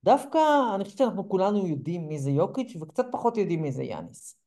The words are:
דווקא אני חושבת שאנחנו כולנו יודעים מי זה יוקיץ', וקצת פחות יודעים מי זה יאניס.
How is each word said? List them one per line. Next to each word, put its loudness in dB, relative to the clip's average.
דווקא 4
אני -2
חושבת -12
שאנחנו 0
כולנו 2
יודעים -4
מי -6
זה -2
יוקיץ', 0
וקצת -4
פחות 0
יודעים 0
מי -2
זה -6
יאניס. -12